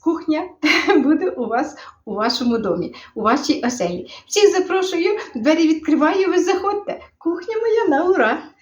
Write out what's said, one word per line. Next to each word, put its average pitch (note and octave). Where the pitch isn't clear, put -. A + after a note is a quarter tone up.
Кухня D#4+
<laughs> F4
буде D#4
у A#3+
вас B3+
у G#3
вашому A#3
домі, F3
у A3
вашій B3
оселі. F3+
Всіх G4
запрошую, F#4
двері D#4
відкриваю, D#4+
ви F4
заходьте. G4
Кухня F4
моя A4+
на F4+
ура. C4+